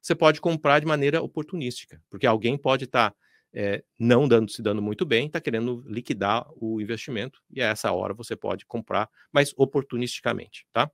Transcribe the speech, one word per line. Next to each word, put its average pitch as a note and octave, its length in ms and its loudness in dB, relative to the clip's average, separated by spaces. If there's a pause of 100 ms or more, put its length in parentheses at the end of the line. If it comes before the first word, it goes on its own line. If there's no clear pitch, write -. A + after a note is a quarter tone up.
Você - 140 -2
pode D#3 260 4
comprar D#3 380 2
de D3+ 80 0
maneira D3+ 340 0
oportunística, D3 880 -8
porque G#2 180 -2
alguém A#2 300 2
pode C3 300 -2
tá, A2+ 260 2 (400)
é, G2+ 300 -4 (160)
não B2 300 6
dando, A2+ 220 4
se - 120 -14
dando G#2 180 -2
muito G#2 240 -4
bem, C3+ 240 0
tá D#3+ 120 -6
querendo A#2+ 460 -4
liquidar A2 680 -2
o A2 260 -6
investimento, A2+ 600 -10 (100)
e C3+ 100 -8
a A#2+ 60 0
essa A2 240 -2
hora G2 240 -2
você A2+ 220 -10
pode G2 280 -6
comprar, A2 460 -4 (220)
mas C#3+ 240 2
oportunisticamente, B2 1160 -2
tá? B2+ 220 0